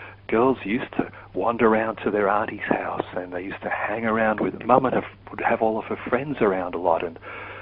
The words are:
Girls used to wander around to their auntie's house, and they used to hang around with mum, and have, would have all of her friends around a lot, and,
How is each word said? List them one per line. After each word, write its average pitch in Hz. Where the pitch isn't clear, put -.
Girls 120
used 104
to -
wander 117
around 110
to 117
their 101
auntie's 104
house, 92
and 90
they 90
used 95
to 104
hang 113
around 110
with 104
mum, 127
and 120
have, 110
would -
have 113
all 110
of 107
her 107
friends 139
around 92
a -
lot, 87
and, 80